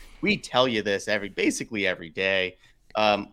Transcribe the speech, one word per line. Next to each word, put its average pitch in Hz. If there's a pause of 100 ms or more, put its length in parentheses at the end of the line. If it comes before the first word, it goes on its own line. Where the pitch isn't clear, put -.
(220)
We 196
tell 127
you 110
this 98
every, 101
basically 107
every 87
day. 95 (380)
Um, 104